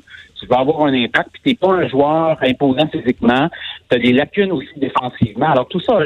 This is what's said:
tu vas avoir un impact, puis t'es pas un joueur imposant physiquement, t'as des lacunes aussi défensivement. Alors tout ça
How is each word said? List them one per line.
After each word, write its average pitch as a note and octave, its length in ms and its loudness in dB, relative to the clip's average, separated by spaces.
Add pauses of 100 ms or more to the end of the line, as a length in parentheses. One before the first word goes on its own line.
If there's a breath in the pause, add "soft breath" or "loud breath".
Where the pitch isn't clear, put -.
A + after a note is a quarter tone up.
(400 loud breath)
tu G2 80 -18
vas B2 100 2
avoir D3 240 0
un C#3+ 120 2
impact, B2+ 380 -2
puis - 140 -20
t'es C3+ 80 2
pas F#3 180 0
un F3 160 0
joueur D3+ 540 0
imposant C3 460 0
physiquement, B2+ 640 0 (380 loud breath)
t'as B2 120 0
des A#2+ 140 2
lacunes F#3 380 0
aussi C#3 260 -6
défensivement. B2+ 720 -2
Alors B2+ 160 0
tout F#3 120 -6
ça G#3 260 2